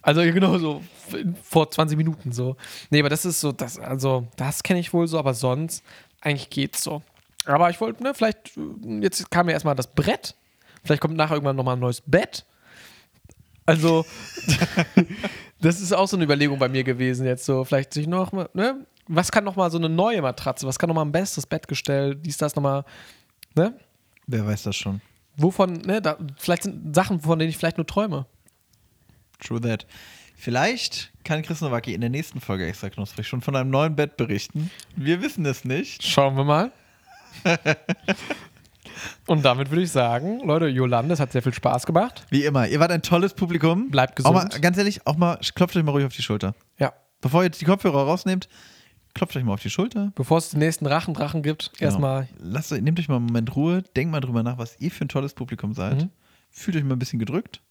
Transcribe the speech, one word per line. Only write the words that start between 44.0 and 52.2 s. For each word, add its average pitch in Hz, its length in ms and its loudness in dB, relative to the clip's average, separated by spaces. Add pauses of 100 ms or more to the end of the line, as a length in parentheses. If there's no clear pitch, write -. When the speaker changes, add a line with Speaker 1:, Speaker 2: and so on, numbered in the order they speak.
Speaker 2:
Auch 156 80 8
mal, 180 140 4
Speaker 1:
gesund. 151 160 -4
Speaker 2:
ganz 175 160 4
ehrlich, 202 280 0
auch 147 100 2
mal, 170 220 2 (160)
klopft 180 220 2
euch 165 80 4
mal 147 80 2
ruhig 143 140 2
auf 127 80 -6
die - 80 -8
Schulter. 104 320 -2 (240)
Speaker 1:
Ja. - 140 0 (280)
Speaker 2:
Bevor 160 220 4
ihr 185 40 4
jetzt 156 140 -2
die 147 40 -6
Kopfhörer 160 400 4
rausnehmt, 185 440 0 (640)
klopft - 220 -4
euch 127 80 -2
mal 104 100 0
auf - 80 -6
die 104 80 -6
Schulter. 202 440 -2
Speaker 1:
Bevor 160 240 2
es - 120 -4
den 147 80 -2
nächsten 156 280 0
Rachen-Drachen 151 560 -2
gibt, 156 360 -4
Speaker 2:
Genau. 165 120 -4
Speaker 1:
erstmal 135 380 0 (100)